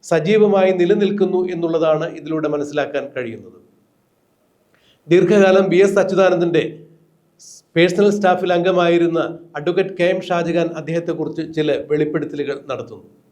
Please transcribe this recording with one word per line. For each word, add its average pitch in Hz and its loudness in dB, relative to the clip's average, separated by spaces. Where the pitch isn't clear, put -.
സജീവമായി 190 4
നിലനിൽക്കുന്നു 190 2
എന്നുള്ളതാണ് 160 0
ഇതിലൂടെ 156 -4
മനസ്സിലാക്കാൻ 147 -4
കഴിയുന്നത്. 110 -12
ദീർഘകാലം 190 4
വി 170 2
എസ് 202 2
അച്യുതാനന്ദൻ്റെ 175 2
പേഴ്സണൽ 180 4
സ്റ്റാഫിൽ 180 0
അംഗമായിരുന്ന 170 2
അഡ്വക്കേറ്റ് 175 -4
കെ 175 2
എം 190 -4
ഷാജഹാൻ 170 -2
അദ്ദേഹത്തെക്കുറിച്ച് 160 -6
ചില 151 -2
വെളിപ്പെടുത്തലുകൾ 147 -4
നടത്തുന്നു. 117 -12